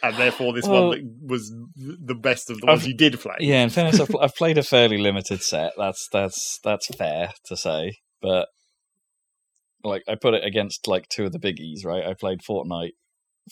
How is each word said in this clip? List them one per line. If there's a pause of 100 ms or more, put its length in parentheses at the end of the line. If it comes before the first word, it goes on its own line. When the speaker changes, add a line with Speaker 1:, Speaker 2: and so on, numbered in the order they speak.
Speaker 1:
and
therefore
this
Speaker 2:
Well
Speaker 1:
one
that
was (240)
the
best
of
the
Speaker 2:
I've
Speaker 1:
ones
you
did
play.
Speaker 2:
Yeah,
in
fairness,
I've,
Speaker 1:
<laughs>
Speaker 2:
I've
played
a
fairly
limited
set.
That's,
that's,
that's
fair (160)
to
say. (220)
But, (1400)
like,
I
put
it
against,
like,
two
of
the
biggies,
right?
I
played
Fortnite (580)